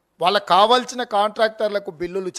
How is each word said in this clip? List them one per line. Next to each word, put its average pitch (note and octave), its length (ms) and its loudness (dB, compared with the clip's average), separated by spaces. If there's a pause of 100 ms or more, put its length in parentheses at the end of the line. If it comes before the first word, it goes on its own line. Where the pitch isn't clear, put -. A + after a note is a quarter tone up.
(220)
వాళ్ళకు G3 240 0
కావాల్సిన A#3+ 580 2
కాంట్రాక్టర్లకు G#3+ 880 -2
బిల్లులు F3 460 -8